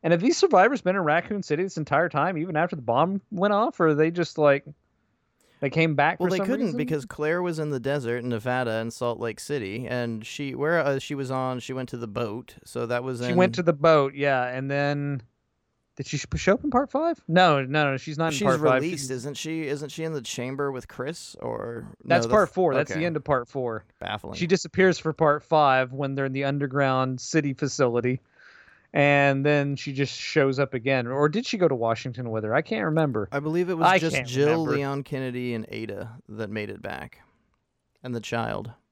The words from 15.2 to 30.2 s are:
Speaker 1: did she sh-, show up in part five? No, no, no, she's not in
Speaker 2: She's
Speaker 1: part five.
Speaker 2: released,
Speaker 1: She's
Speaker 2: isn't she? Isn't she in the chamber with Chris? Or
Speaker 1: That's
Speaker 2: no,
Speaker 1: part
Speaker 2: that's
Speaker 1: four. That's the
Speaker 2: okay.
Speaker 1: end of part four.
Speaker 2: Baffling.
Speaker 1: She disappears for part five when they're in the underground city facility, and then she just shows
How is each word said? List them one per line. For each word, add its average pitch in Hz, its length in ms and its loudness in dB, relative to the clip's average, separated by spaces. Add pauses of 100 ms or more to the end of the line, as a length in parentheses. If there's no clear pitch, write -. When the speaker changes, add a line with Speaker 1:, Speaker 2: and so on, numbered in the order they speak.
Speaker 1:
did 143 100 -8
she 151 120 -6
sh-, - 80 -6 (100)
show 185 200 4
up - 100 -6
in 302 40 0
part 262 220 0
five? 320 380 -2
No, 160 340 6
no, 143 280 2
no, 135 40 -2
she's 143 220 -8
not 165 160 0
in 139 60 -4
Speaker 2:
She's 208 60 0
Speaker 1:
part 160 140 4
five. 139 220 4
Speaker 2:
released, 156 220 -4
Speaker 1:
She's 131 80 -6
Speaker 2:
isn't 131 260 -8
she? 160 280 -6
Isn't 147 240 -6
she 160 140 -10
in 160 80 -4
the 147 100 -6
chamber 135 480 -6
with 131 200 -10
Chris? 143 500 -10
Or 113 480 -8 (160)
Speaker 1:
That's 165 220 2
Speaker 2:
no, 113 60 0
Speaker 1:
part 208 180 6
Speaker 2:
that's - 60 -12
Speaker 1:
four. 175 180 2
That's 147 180 0
the 170 60 -2
Speaker 2:
okay. 160 80 0
Speaker 1:
end 170 100 -2
of 143 80 -4
part 127 240 0
four. 120 380 -6 (140)
Speaker 2:
Baffling. 104 360 -8
Speaker 1:
She 170 120 -2
disappears 180 520 2
for 160 140 -4
part 151 300 2
five 131 500 4
when 135 220 -4
they're 139 100 0
in 135 80 -4
the 135 100 -2
underground 135 760 0
city 143 320 0
facility, 127 680 0 (760)
and 143 480 4
then 143 320 2
she 143 160 -10
just 135 240 -4
shows 135 440 2